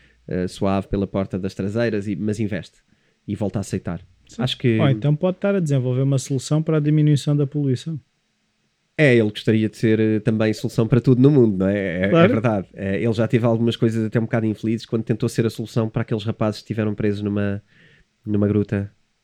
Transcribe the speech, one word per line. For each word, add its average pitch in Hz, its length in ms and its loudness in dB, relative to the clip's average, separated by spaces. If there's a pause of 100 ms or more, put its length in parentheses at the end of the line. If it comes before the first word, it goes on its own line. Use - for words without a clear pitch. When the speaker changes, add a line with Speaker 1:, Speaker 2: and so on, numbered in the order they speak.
(280)
Speaker 1:
eh, 90 200 -4
suave 98 400 -2
pela 98 200 -2
porta 98 300 -6
das 95 160 -6
traseiras, 104 540 -4
e, 101 80 -4
mas 104 240 -4
investe 98 380 -8 (500)
e 98 80 -6
volta 98 240 -4
a - 20 -2
aceitar. 90 400 -8 (260)
Speaker 2:
Sim. - 140 -12
Speaker 1:
Acho - 160 -4
que 113 220 0
Speaker 2:
Ou 147 100 4
então 147 260 0
pode 185 220 -2
estar 202 180 0
a 196 40 0
desenvolver 131 420 0
uma 139 160 0
solução 143 460 -2
para 160 140 0
a - 20 2
diminuição 147 560 2
da 143 120 0
poluição. 143 520 -4 (1000)
Speaker 1:
É, 139 140 6
ele 110 160 4
gostaria 110 400 0
de - 80 -12
ser, 110 220 2
eh, 110 200 2
também 110 340 0
solução 113 340 -2
para 120 120 4
tudo 123 220 4
no 135 80 8
mundo, 117 300 4
não 95 80 2
é? 101 100 0
É, 92 280 -4
é 98 40 0
Speaker 2:
Claro. 165 200 6
Speaker 1:
verdade. 107 440 2
É, 98 280 -4
ele 113 120 0
já 110 140 0
teve 117 180 2
algumas 117 300 2
coisas 113 280 0
até 110 160 -2
um 113 40 0
bocado 110 240 -2
infelizes 110 400 -4
quando 113 160 -4
tentou 117 260 -2
ser 113 160 -2
a 110 60 -2
solução 113 360 -4
para 113 140 -4
aqueles 110 220 -4
rapazes 107 380 -4
que - 40 -20
estiveram 107 300 -4
presos 104 260 -2
numa, 101 400 -2 (640)
numa 104 220 0
gruta, 101 440 -2 (320)